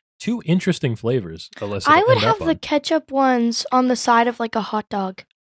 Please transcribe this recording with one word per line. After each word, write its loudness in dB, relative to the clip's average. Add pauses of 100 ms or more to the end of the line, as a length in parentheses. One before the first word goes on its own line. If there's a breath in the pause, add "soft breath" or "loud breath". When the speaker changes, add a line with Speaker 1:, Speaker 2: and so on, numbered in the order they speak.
(200)
Speaker 1:
Two -4
interesting 0
flavors, -4
Alyssa, -4
Speaker 2:
I 6
Speaker 1:
to 2
Speaker 2:
would 6
Speaker 1:
end 0
up 2
Speaker 2:
have -2
the 2
Speaker 1:
on. -4
Speaker 2:
ketchup -2
ones 0
on 2
the 2
side 2
of, -4
like, -4
a 0
hot -6
dog. -6 (220)